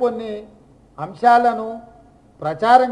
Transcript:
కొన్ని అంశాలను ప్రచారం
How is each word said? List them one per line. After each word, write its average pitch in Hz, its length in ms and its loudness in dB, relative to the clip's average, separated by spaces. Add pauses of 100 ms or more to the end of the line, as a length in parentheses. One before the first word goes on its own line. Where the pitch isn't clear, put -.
కొన్ని 226 320 -4 (720)
అంశాలను 233 640 0 (760)
ప్రచారం 233 500 2